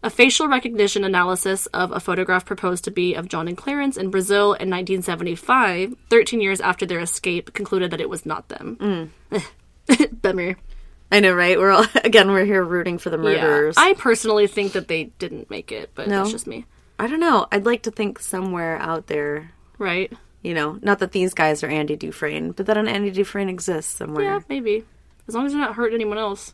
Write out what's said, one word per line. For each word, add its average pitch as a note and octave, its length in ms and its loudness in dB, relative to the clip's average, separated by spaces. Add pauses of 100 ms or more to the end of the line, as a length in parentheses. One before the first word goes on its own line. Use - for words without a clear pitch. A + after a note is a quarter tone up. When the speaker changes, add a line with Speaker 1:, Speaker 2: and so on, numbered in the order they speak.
Speaker 1:
A A3 60 -2
facial D4+ 380 4
recognition A3+ 560 0
analysis F#3+ 640 0
of F3+ 240 -2
a - 80 -4
photograph F#3 460 0
proposed F3+ 380 -4
to F#3+ 80 -6
be F3+ 240 0
of E3+ 140 -8
John D#3+ 180 -4
and F3+ 100 -8
Clarence C#4 400 -4
in F#3+ 140 -4
Brazil G3+ 420 2
in F#3+ 160 -4
nineteen F3+ 320 -2
seventy-five, F3+ 960 0 (140)
thirteen A#3 320 4
years F#3+ 200 0
after - 240 0
their F3 140 -2
escape, F3 540 -4
concluded F#3 380 -2
that D#3+ 100 -6
it - 80 -2
was - 180 -8
not - 220 -8
them. F#3+ 600 -4 (220)
Speaker 2:
Mm. G3+ 100 -2 (760)
Speaker 1:
<laughs> - 40 -16
Bummer. F#3 340 0 (560)
Speaker 2:
I G3+ 80 8
know, F#3+ 140 6
right? F3 260 4
We're F#3+ 120 6
all, G3 140 8 (100)
<laughs> B3+ 80 2
again, G#3 280 6
we're F#3+ 140 4
here G3 180 2
rooting F3 340 -2
for E3+ 140 -8
the E3 60 -2
Speaker 1:
Yeah. D#3+ 60 -4 (200)
Speaker 2:
murderers. D3+ 340 4
Speaker 1:
I F4+ 160 6
personally A3 540 2
think G3 260 -2
that F#3 140 -4
they E3 180 -4 (140)
didn't C#3+ 300 -10
make - 220 -12
it, - 220 -12
but - 140 -8
Speaker 2:
No? G3+ 120 0
Speaker 1:
that's G3+ 120 0
just A3+ 160 -10
me. - 180 -12 (340)
Speaker 2:
I G#3+ 80 -4
don't D4+ 120 -2
know. D#4 320 4
I'd G3+ 160 0
like A#3 160 0
to A3 80 -4
think G#3 280 -4
somewhere F3 600 -4
out D#3+ 280 -6
there. D3+ 440 -4 (260)
Speaker 1:
Right. F#3 340 -4 (300)
Speaker 2:
You F3+ 140 -6
know, D#3 260 -2
not G3+ 180 2
that F#3 120 -2
these F#3 240 0
guys D#3 280 2
are D#3 40 -4
Andy D3+ 280 -2
Dufresne, D#3 560 -6
but F#3+ 140 -6
that G#3+ 120 2
an G#3+ 100 0
Andy G3+ 240 -2
Dufresne G3 380 -2
exists F3 460 -6
somewhere. - 280 -4
Speaker 1:
Yeah, - 160 -2 (100)
maybe. A3+ 360 -2 (420)
As A3+ 80 -8
long B3 100 -2
as C#4 80 -2
they're D4 80 0
not A3+ 140 -4
hurting A#3 200 0
anyone G#3+ 220 -2
else. G3+ 360 -6